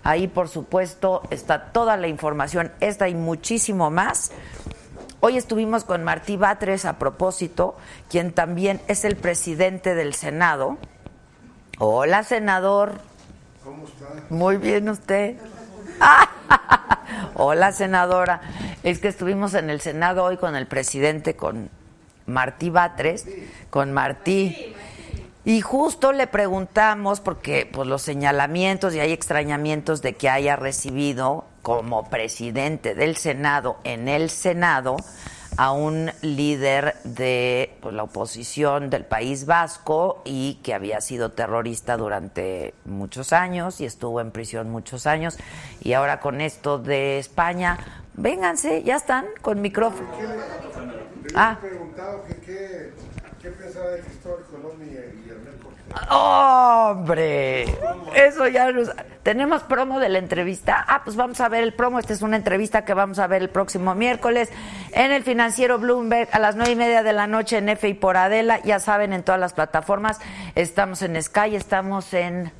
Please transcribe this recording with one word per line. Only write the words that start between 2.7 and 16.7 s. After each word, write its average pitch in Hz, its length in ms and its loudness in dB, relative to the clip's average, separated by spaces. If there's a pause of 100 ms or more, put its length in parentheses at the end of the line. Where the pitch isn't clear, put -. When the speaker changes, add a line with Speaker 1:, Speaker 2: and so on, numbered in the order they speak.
Speaker 1:
esta 196 280 2
y 175 60 -2
muchísimo 165 760 0
más. 180 400 0 (880)
Hoy 247 160 4
estuvimos 220 480 0
con 170 200 -2
Martí 165 320 -2
Batres, 196 480 0
a 160 140 -4
propósito, 175 800 -2 (320)
quien 170 240 0
también 175 540 0
es 202 180 -2
el 208 120 0
presidente 180 800 0
del 147 180 -2
Senado. 156 640 0 (1000)
Hola, 135 420 4
senador. 202 680 2 (720)
Speaker 2:
¿Cómo 143 220 -16
está? - 200 -20 (240)
Speaker 1:
Muy 180 280 4
bien, 208 300 0
¿usted? 202 480 0 (600)
<laughs> - 1400 4